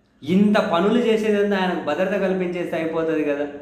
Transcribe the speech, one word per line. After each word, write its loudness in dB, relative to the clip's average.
ఇంత 4
పనులు 2
చేసేదంతా 2
ఆయనకు -2
భద్రత -2
కల్పించేస్తే -2
అయిపోతుంది -2
కదా. -2